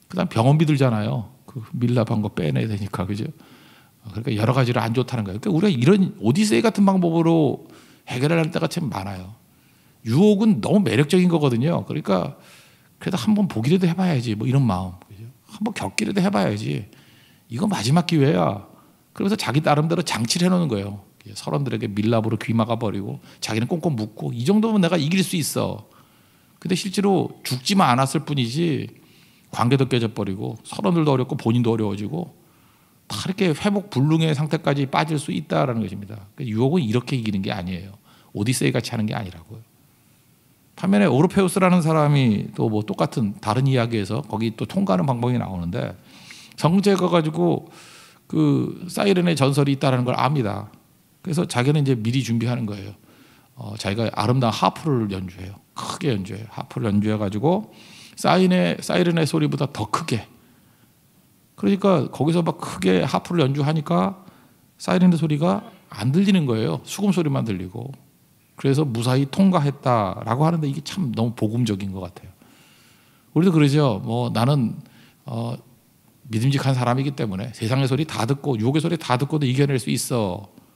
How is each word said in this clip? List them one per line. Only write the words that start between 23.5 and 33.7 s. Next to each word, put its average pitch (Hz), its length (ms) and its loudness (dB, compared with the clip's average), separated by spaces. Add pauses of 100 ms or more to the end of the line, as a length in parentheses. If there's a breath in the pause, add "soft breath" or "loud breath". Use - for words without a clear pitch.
꽁꽁 165 280 -2
묶고, 110 360 -6
"이 120 140 -6
정도면 214 340 2
내가 170 160 2
이길 170 260 0
수 - 140 -4
있어." 104 520 -4 (720 soft breath)
근데 175 160 -4
실제로 190 540 0 (140)
죽지만 156 480 0
않았을 135 300 2
뿐이지 139 680 -2 (640 soft breath)
관계도 127 380 2
깨져버리고, 113 760 -2
선원들도 170 460 0
어렵고, 131 260 0
본인도 117 360 2
어려워지고, 107 640 -4 (760 soft breath)
다 - 80 -8 (100)
이렇게 190 220 0
회복 202 420 0